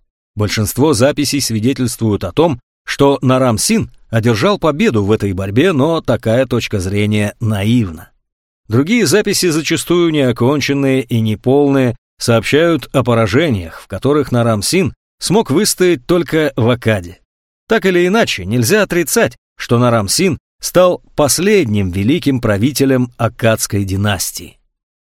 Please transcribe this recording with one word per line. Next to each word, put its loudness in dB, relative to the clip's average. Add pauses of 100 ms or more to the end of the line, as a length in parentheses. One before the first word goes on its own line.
(360)
Большинство 0
записей 0
свидетельствуют -2
о -8
том, 2 (260)
что 2
Нарам-Син 0 (180)
одержал 0
победу 0
в 2
этой 0
борьбе, 0
но 0
такая 0
точка -4
зрения -2
наивна. -2 (580)
Другие 2
записи, 0
зачастую 0
неоконченные 0
и -2
неполные, 0 (240)
сообщают 0
о 0
поражениях, 0
в -20
которых -2
Нарам-Син 0 (240)
смог 0
выстоять 0
только 0
в 2
Аккаде. -2 (500)
Так 0
или 2
иначе, 0
нельзя 2
отрицать, -2 (200)
что -2
Нарам-Син 0 (240)
стал 2 (140)
последним 2
великим 0
правителем 0
Аккадской -2
династии. -4 (440)